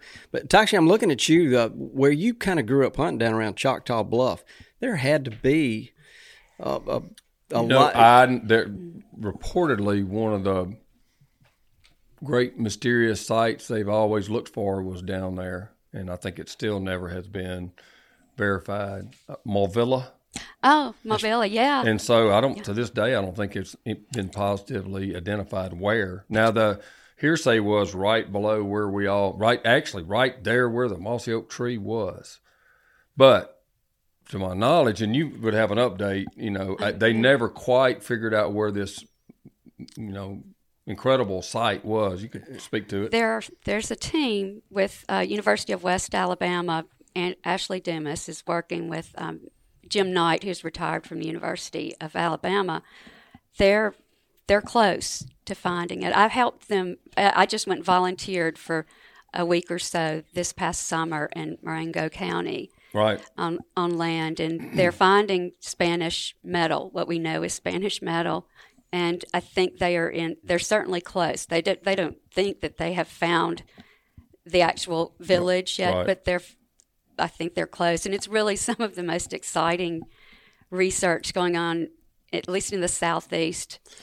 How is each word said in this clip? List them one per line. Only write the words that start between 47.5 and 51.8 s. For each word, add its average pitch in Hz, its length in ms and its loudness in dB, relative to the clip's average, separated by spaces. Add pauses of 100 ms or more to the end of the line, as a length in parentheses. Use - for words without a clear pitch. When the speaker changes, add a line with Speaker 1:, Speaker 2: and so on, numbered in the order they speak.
Speaker 3:
Dumas 160 480 -6
is 156 200 -14
working 170 420 -4
with, 165 280 -10
um, 165 240 -10 (460)
Jim 190 260 0
Knight, 170 300 2
who's 185 200 -8
retired 160 420 -6
from 165 140 -10
the 160 80 -6
University 160 720 -8